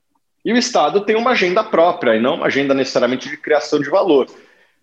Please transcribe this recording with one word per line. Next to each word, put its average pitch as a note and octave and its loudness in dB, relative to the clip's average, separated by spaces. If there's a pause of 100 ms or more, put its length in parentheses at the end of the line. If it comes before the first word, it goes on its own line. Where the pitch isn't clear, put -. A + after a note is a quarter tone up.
(440)
E F#3+ 0
o A#3 2
Estado A#3 0
tem G#3 -2
uma A#3+ 0
agenda F3+ 0
própria, C#3 2
e A2 0
não C3+ 0
uma C#3 -4
agenda C#3 0
necessariamente C3 -2
de D3 -12
criação - -2
de C#3+ -6
valor, D#3 2 (540)